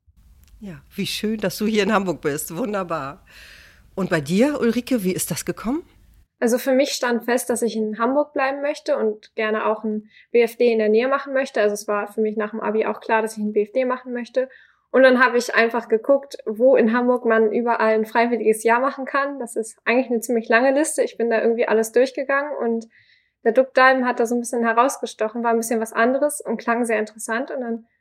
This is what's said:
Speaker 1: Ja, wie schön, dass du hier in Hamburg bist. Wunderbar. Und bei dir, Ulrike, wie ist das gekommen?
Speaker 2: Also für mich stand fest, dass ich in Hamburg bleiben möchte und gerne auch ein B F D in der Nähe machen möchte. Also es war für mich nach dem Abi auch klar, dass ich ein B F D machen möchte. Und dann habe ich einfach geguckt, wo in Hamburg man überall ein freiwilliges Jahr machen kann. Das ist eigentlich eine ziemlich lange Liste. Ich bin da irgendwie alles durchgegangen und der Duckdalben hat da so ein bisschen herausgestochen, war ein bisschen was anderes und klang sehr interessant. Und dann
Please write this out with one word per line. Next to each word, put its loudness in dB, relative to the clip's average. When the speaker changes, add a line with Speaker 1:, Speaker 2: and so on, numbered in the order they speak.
Speaker 1:
Ja, -14
wie -2
schön, -4
dass -4
du -2
hier 2
in 0
Hamburg 0
bist. -4
Wunderbar. -6
Und -4
bei 0
dir, 2
Ulrike, 0
wie 0
ist -4
das -6
gekommen? -6
Speaker 2:
Also 2
für 0
mich 2
stand -2
fest, -2
dass -2
ich -2
in -4
Hamburg 0
bleiben -2
möchte -2
und -4
gerne -2
auch -2
ein -6
B 4
F 0
D 4
in 2
der 2
Nähe 4
machen -2
möchte. -2
Also 2
es -10
war -2
für -6
mich -2
nach -4
dem -8
Abi -2
auch -4
klar, 0
dass -6
ich -6
ein -4
B 2
F -12
D 0
machen -6
möchte. -4
Und 6
dann 6
habe 2
ich -2
einfach 0
geguckt, 0
wo 4
in 4
Hamburg 0
man 2
überall 0
ein 0
freiwilliges 0
Jahr 4
machen -4
kann. -4
Das -10
ist -8
eigentlich 0
eine 0
ziemlich -2
lange 4
Liste. 0
Ich -6
bin 0
da 2
irgendwie 2
alles 0
durchgegangen 0
und -2
der 2
Duckdalben 6
hat -2
da 2
so -2
ein -2
bisschen -2
herausgestochen, 0
war 0
ein 2
bisschen -2
was -6
anderes 0
und -6
klang -2
sehr 0
interessant. -6
Und -8
dann -8